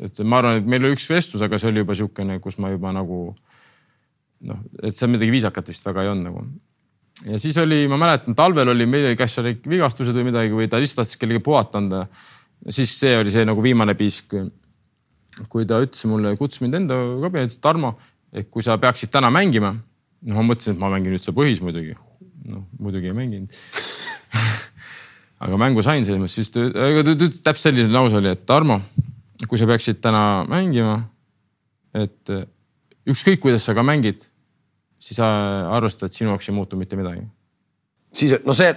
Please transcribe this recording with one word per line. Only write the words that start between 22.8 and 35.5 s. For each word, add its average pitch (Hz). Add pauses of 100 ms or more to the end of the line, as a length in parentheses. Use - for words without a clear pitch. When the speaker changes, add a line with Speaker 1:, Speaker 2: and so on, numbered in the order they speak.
Speaker 1:
ei 104
mänginud. 104 (1000)
<laughs> -
Aga 95
mängu 117
sain 139
selles 98
mõttes, 92
siis 113
ta, 120
aga 147
ta, 160
ta, 170 (200)
täpselt 151
selline 117
lause 120
oli, 98
et 92
Tarmo, 135 (680)
kui 117
sa 113
peaksid 113
täna 104
mängima, 120 (960)
et, 101
äh, 95 (640)
ükskõik 180
kuidas 123
sa 110
ka 117
mängid, 135 (720)
siis, -
äh, 101